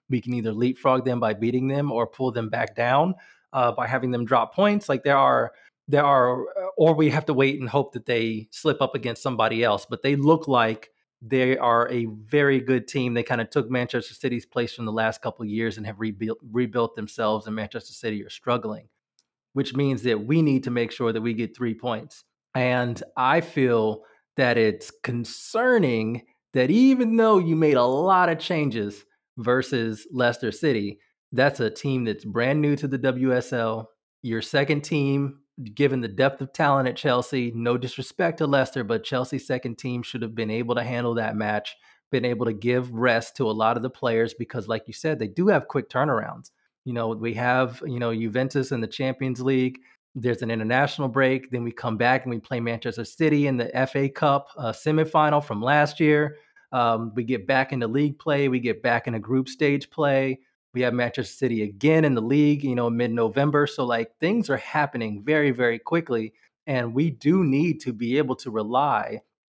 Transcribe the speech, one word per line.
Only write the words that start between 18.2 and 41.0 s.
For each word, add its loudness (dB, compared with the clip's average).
are -18
struggling, -4
which -4
means 0
that 0
we 2
need 2
to -4
make -2
sure -2
that -2
we -2
get -4
three -2
points. -8
And 0
I 4
feel 0
that 4
it's 2
concerning 0
that 2
even 6
though 6
you 2
made 6
a 6
lot 4
of 0
changes -2
versus 0
Leicester 0
City, -2
that's 2
a 2
team -2
that's -4
brand 0
new 2
to -4
the -2
W 0
S -2
L. -2
Your -4
second 0
team, -2
given 2
the -4
depth 0
of -10
talent 2
at -6
Chelsea, 0
no 0
disrespect -4
to 0
Leicester, 0
but -4
Chelsea's -4
second -6
team -6
should -8
have -8
been -4
able -2
to 0
handle -2